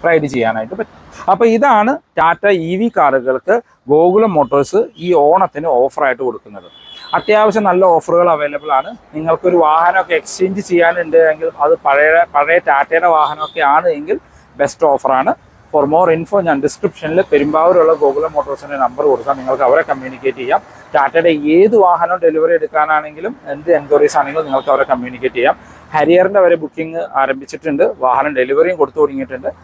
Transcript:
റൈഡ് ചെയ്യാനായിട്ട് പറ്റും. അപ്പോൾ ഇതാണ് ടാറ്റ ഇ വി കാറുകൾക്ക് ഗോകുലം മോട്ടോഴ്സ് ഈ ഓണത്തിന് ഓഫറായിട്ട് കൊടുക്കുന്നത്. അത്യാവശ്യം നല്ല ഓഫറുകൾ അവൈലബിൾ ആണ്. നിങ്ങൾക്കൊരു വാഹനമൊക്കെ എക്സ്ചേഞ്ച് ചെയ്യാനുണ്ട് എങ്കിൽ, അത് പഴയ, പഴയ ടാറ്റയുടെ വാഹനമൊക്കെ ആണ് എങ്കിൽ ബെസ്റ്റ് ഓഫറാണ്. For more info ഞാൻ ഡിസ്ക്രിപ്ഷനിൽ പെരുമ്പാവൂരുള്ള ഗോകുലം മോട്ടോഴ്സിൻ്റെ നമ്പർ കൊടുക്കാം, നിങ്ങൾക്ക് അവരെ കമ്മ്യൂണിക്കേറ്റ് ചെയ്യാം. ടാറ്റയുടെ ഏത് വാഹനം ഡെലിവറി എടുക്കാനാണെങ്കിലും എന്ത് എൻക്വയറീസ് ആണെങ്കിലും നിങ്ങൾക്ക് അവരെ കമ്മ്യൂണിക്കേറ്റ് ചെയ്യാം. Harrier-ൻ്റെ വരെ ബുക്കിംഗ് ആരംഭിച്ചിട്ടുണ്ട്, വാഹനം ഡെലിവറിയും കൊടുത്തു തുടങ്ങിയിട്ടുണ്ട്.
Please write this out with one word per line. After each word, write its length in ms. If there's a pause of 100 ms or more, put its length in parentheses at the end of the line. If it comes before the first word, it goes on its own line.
റൈഡ് 280
ചെയ്യാനായിട്ട് 440
പറ്റും. 220 (320)
അപ്പോൾ 240
ഇതാണ് 360 (280)
ടാറ്റ 260 (240)
ഇ 100
വി 80 (100)
കാറുകൾക്ക് 580 (360)
ഗോകുലം 460
മോട്ടോഴ്സ് 420 (260)
ഈ 80
ഓണത്തിന് 540 (140)
ഓഫറായിട്ട് 460
കൊടുക്കുന്നത്. 420 (480)
അത്യാവശ്യം 520
നല്ല 160
ഓഫറുകൾ 500
അവൈലബിൾ 420
ആണ്. 120 (260)
നിങ്ങൾക്കൊരു 500
വാഹനമൊക്കെ 540
എക്സ്ചേഞ്ച് 500
ചെയ്യാനുണ്ട് 480 (140)
എങ്കിൽ, 180 (140)
അത് 100 (120)
പഴയ, 400 (100)
പഴയ 220 (100)
ടാറ്റയുടെ 500
വാഹനമൊക്കെ 440 (140)
ആണ് 120
എങ്കിൽ 320 (400)
ബെസ്റ്റ് 320
ഓഫറാണ്. 420 (400)
For 100 (100)
more 220
info 220 (100)
ഞാൻ 160
ഡിസ്ക്രിപ്ഷനിൽ 560 (120)
പെരുമ്പാവൂരുള്ള 600
ഗോകുലം 420
മോട്ടോഴ്സിൻ്റെ 420
നമ്പർ 340
കൊടുക്കാം, 300
നിങ്ങൾക്ക് 260
അവരെ 220
കമ്മ്യൂണിക്കേറ്റ് 480
ചെയ്യാം. 240 (340)
ടാറ്റയുടെ 360 (260)
ഏത് 180 (100)
വാഹനം 380
ഡെലിവറി 360
എടുക്കാനാണെങ്കിലും 760 (180)
എന്ത് 240
എൻക്വയറീസ് 420
ആണെങ്കിലും 280
നിങ്ങൾക്ക് 260
അവരെ 100
കമ്മ്യൂണിക്കേറ്റ് 520
ചെയ്യാം. 200 (400)
Harrier-ൻ്റെ 500
വരെ 100
ബുക്കിംഗ് 480 (180)
ആരംഭിച്ചിട്ടുണ്ട്, 640 (200)
വാഹനം 340
ഡെലിവറിയും 420
കൊടുത്തു 220
തുടങ്ങിയിട്ടുണ്ട്. 480 (120)